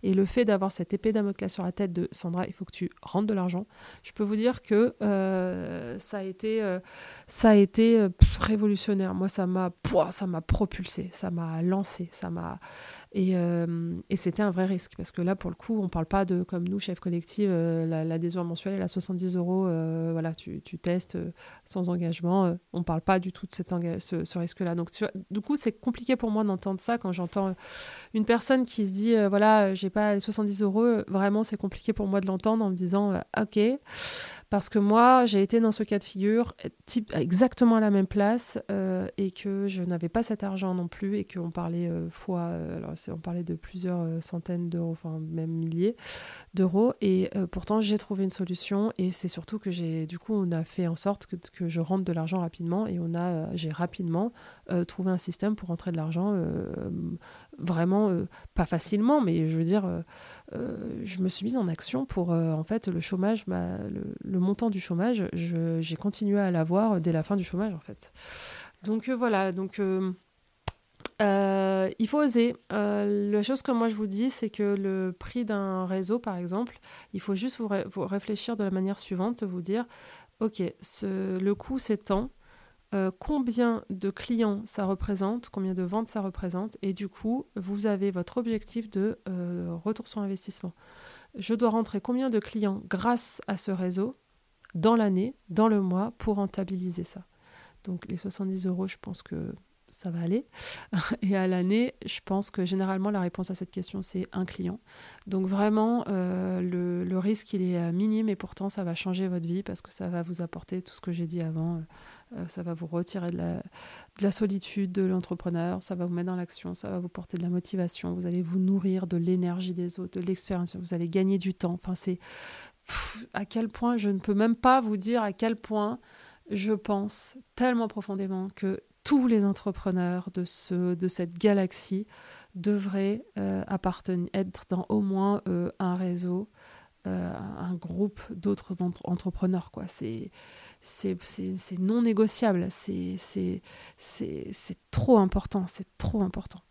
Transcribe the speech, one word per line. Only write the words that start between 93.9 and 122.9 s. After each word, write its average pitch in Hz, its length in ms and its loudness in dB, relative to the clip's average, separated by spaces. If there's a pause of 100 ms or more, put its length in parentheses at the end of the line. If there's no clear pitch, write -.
dans 214 200 6
l'année, 208 400 2 (140)
dans 214 180 4
le 208 140 4
mois, 185 380 0
pour 214 160 0
rentabiliser 185 680 -2
ça ? » 175 220 -12 (580)
Donc 180 260 -6
les 180 80 -4
soixante-dix 190 500 -4
euros, 185 200 0
je - 140 -10
pense 190 200 -8
que - 320 -8 (360)
ça - 220 -8
va 170 80 -4
aller. 180 260 0 (460)
<laughs> 196 300 -2
Et 196 160 4
à 185 100 2
l'année, 190 460 2 (120)
je - 180 -8
pense 196 280 0
que 185 140 -2
généralement, 190 440 0
la 202 120 0
réponse 180 300 -2
à 185 40 -4
cette - 160 -8
question, 185 300 -6
c'est 185 320 -4
un 185 100 0
client. 180 360 -4 (480)
Donc 190 180 0
vraiment, 214 640 4
euh, 185 540 0
le, 180 440 0
le 185 140 0
risque, 202 340 0
il 196 80 0
est, 180 160 2
euh, 170 160 0
minime 214 340 2
et 202 80 0
pourtant, - 340 -6
ça 196 140 -4
va 170 120 -2
changer 185 340 -2
votre 175 180 -2
vie 180 160 -2
parce 185 180 -8
que - 100 -18
ça 185 180 -6
va 175 120 -2
vous 170 200 -6
apporter 175 400 -6
tout - 120 -16
ce - 60 -14
que 175 140 -4
j'ai 170 120 -2
dit 170 160 -4
avant, 160 340 -2
euh, 160 40 -4 (560)
euh, 175 120 -8
ça 180 160 -10
va 170 100 -4
vous 165 140 -8
retirer 170 440 -4
de 170 60 -4
la, 170 180 -4
de - 640 -12
la 202 100 4
solitude 196 600 0
de 190 120 0
l'entrepreneur, 180 800 0
ça 185 140 -6
va 175 100 -2
vous 175 80 -2
mettre 175 140 -2
dans 185 80 -2
l'action, 175 380 -6
ça 202 160 -8
va 185 100 -2
vous 175 80 -6
porter 175 300 -8
de 170 60 -2
la 175 60 0
motivation, 180 640 -2
vous 180 140 -4
allez 175 140 0
vous 175 180 0
nourrir 185 480 2
de 175 80 -2
l'énergie 180 580 0
des 175 260 -6
autres, 180 200 -8
de 180 60 -4
l'expérience, 185 500 -4
vous 180 180 -6
allez 170 160 -2
gagner 190 280 2
du 185 160 0
temps. 175 280 -2
Enfin, 180 140 -4
c'est, 180 240 -2 (680)
pff, - 480 -8